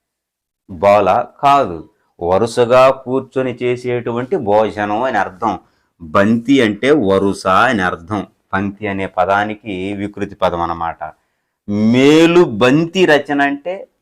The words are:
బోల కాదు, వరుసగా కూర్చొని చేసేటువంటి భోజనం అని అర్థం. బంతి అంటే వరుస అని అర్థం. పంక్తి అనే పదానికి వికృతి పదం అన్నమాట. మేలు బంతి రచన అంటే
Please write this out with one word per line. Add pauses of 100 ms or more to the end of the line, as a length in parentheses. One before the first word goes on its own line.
(720)
బోల (180)
కాదు, (340)
వరుసగా
కూర్చొని
చేసేటువంటి
భోజనం
అని
అర్థం. (440)
బంతి
అంటే
వరుస
అని
అర్థం. (260)
పంక్తి
అనే
పదానికి
వికృతి
పదం
అన్నమాట. (640)
మేలు
బంతి
రచన
అంటే (140)